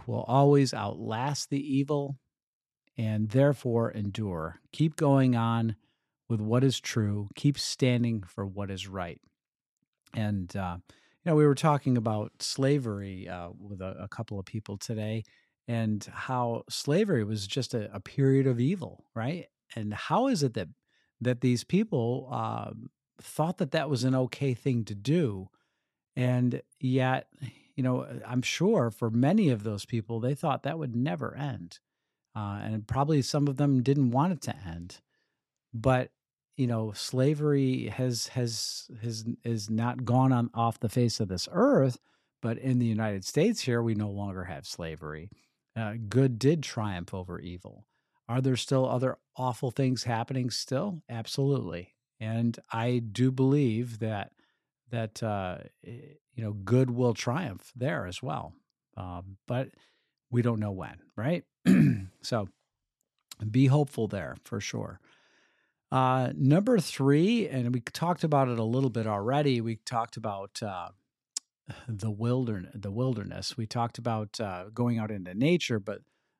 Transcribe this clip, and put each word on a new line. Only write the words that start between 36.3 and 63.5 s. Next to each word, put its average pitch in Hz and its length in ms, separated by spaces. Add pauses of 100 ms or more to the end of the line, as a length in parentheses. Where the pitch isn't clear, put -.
you 135 100
know, 110 260
slavery 135 920
has, 120 400
has, - 640 (120)
has, 110 240 (180)
is 110 260
not 120 360
gone 127 260
on 117 220
off 117 260
the 110 100
face 120 300
of 107 80
this 90 240
earth, 175 460 (440)
but 117 160
in 127 220
the 120 60
United 107 400
States 202 360
here, 120 200
we 113 140
no 104 140
longer 98 360
have 78 200
slavery. 76 640 (460)
Uh, 110 180 (140)
good 123 320
did 143 240
triumph 98 500
over 90 260
evil. 95 460 (420)
Are 123 140
there 131 140
still 131 320
other 123 300 (200)
awful 127 340
things 127 320
happening 123 460
still? 156 600
Absolutely. 113 840 (260)
And 113 380 (140)
I 120 280
do 117 320
believe 127 680
that, 107 320 (580)
that, 113 320
uh, 98 360 (280)
eh, 131 300 (180)
you 117 100
know, 104 100
good 117 360
will 120 240
triumph 120 640
there 143 320
as - 160
well. 131 300 (440)
Um, 92 400 (100)
but 131 220 (640)
we 120 100
don't 117 180
know 104 120
when, 92 260 (180)
right? 151 280 (220)
<clears throat> 185 80 (480)
So 107 260 (1040)